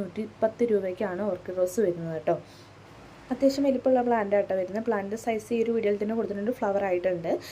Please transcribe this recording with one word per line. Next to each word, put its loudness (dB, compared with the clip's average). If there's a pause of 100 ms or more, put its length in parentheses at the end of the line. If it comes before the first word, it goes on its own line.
നൂറ്റിപ്പത്ത് -2
രൂപയ്ക്കാണ് -2
ഓർക്കിഡ് -6
റോസ് 0
വരുന്നത് -4
കേട്ടോ. 0 (960)
അത്യാവശ്യം 2
വലിപ്പമുള്ള 4
പ്ലാന്റ് 2
ആട്ടോ 2
വരുന്നത്. -4
പ്ലാന്റ് -2
സൈസ് -2
ഈ 2
ഒരു 0
വീഡിയോയിൽ 2
തന്നെ -2
കൊടുത്തിട്ടുണ്ട്, -2
ഫ്ലവർ 0
ആയിട്ടുണ്ട്. 0 (220)